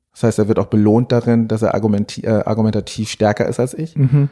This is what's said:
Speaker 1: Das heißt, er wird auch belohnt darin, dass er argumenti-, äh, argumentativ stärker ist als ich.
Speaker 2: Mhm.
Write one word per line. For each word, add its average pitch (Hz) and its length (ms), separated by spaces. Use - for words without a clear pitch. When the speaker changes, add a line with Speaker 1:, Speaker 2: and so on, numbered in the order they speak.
Speaker 1:
Das - 100
heißt, 113 160
er 107 80
wird 104 140
auch 101 60
belohnt 107 440
darin, 117 380
dass 110 140
er 107 120
argumenti-, 104 500
äh, 107 200
argumentativ 107 680
stärker 104 360
ist - 120
als 127 160
ich. 160 220
Speaker 2:
Mhm. 143 340